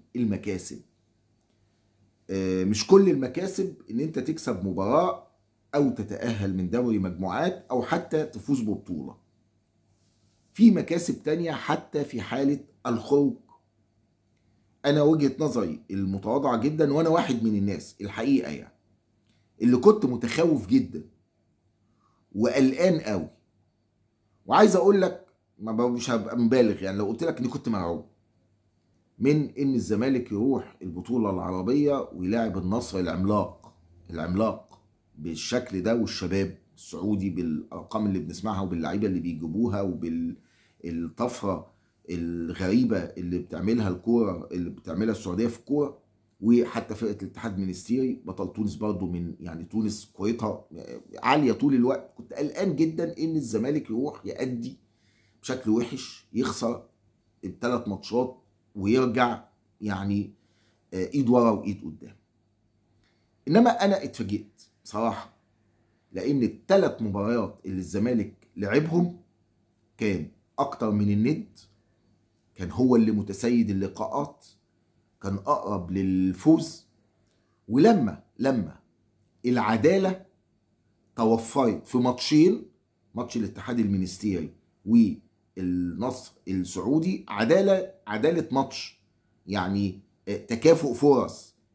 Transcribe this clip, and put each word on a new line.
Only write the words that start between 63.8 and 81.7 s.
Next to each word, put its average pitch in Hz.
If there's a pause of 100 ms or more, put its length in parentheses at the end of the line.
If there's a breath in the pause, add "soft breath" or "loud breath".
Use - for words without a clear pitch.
اتفاجئت - (220)
بصراحة، - (760)
لأن 123
التلات -
مباريات 104
اللي 95
الزمالك 104
لعبهم 156 (760)
كان 92 (280)
أكتر 120
من 104
الند، 127 (960)
كان 92
هو 123
اللي 110
متسيد 104
اللقاءات، 101 (760)
كان 98
أقرب 98
للفوز. 92 (800)
ولما، 139 (160)
لما 113 (680)
العدالة 123 (920)
توفرت 113